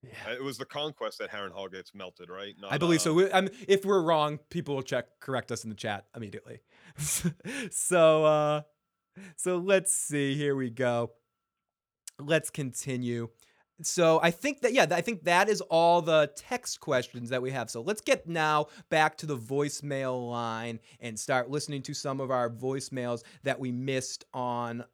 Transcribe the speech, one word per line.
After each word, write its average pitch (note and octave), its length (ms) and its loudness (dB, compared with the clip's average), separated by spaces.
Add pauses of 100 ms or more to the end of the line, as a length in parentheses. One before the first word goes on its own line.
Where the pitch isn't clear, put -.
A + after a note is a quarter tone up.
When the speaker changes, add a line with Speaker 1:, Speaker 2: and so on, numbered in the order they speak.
Speaker 1:
Yeah. B2+ 80 -20 (160)
Speaker 2:
Uh, A2+ 60 -6
it B2+ 100 -8
was C3 160 -8
the C3 60 -8
Conquest D3 520 -8
that G#2 140 -8
Harrenhal G2 400 -10
gets F#2+ 240 -14
melted, F2+ 340 -16
right? G2 300 -12
Speaker 1:
I G2 140 -12
Speaker 2:
Not, D3 60 0
Speaker 1:
believe E3+ 220 2
so. E3 100 0
Speaker 2:
uh, D#3 40 2
Speaker 1:
We, F#3+ 160 4
um, F#3+ 180 2 (180)
if G3 160 4
we're G3 200 4
wrong, D3+ 340 2 (140)
people C#3+ 240 -4
will C3+ 80 -4
check, - 360 -4
correct - 320 -4
us A#2 120 -6
in A2+ 80 -10
the G#2 40 -10
chat G2+ 300 -6 (100)
immediately. A2+ 440 -14 (380)
<laughs> F#3+ 720 -4
So, D#3+ 540 6
uh, D3+ 360 4 (720)
so F3+ 220 -2
let's F#3 360 4
see. C#3 420 0
Here C#3+ 200 2
we C3 140 -2
go. A#2+ 420 0 (1080)
Let's D3 300 0
continue. B2 800 -4 (540)
So E3 400 4
I E3+ 80 6
think C#4 300 -4
that, A#3+ 120 2
yeah, A3 160 6
I E3+ 120 2
think F3 240 -4
that F3+ 240 6
is G3+ 120 2
all E3+ 400 6
the D#3 340 4
text - 440 -6
questions B2 500 -2
that B2+ 140 -2
we C3 80 -4
have. B2+ 180 -4
So A#2 120 -8
let's G3+ 200 -4
get C4 260 0
now D#3 400 2 (220)
back D#3 280 4
to D#3+ 100 -10
the C#3+ 100 -4
voicemail C3+ 960 -4
line A#2 480 -6 (200)
and A2+ 200 -10
start B2+ 320 0
listening C#3+ 320 -6
to D3+ 100 -10
some C#3 260 -6
of C3+ 120 -4
our B2 180 2
voicemails B2 720 -4 (220)
that C3 160 -2
we C3 120 -4
missed C3 640 -4
on A#2+ 500 -4 (100)